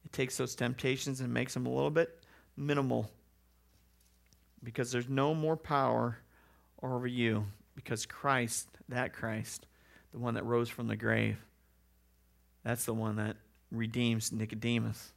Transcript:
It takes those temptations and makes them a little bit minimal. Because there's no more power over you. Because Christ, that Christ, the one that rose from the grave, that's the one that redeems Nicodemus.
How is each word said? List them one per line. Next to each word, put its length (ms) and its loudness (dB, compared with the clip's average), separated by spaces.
It 80 -16
takes 240 -2
those 200 -2
temptations 640 -2
and 120 -2
makes 220 -2
them 120 -2
a 60 -2
little 180 2
bit 280 2
minimal. 520 0
Because 260 -2
there's 180 0
no 240 4
more 240 2
power 640 2
over 240 -2
you. 380 4
Because 280 -4
Christ, 640 0
that 240 -2
Christ, 540 -6
the 60 -10
one 160 -2
that 100 -2
rose 240 2
from 200 -6
the 80 0
grave, 400 2
that's 200 -2
the 100 -2
one 220 -2
that 200 -2
redeems 640 0
Nicodemus. 840 -2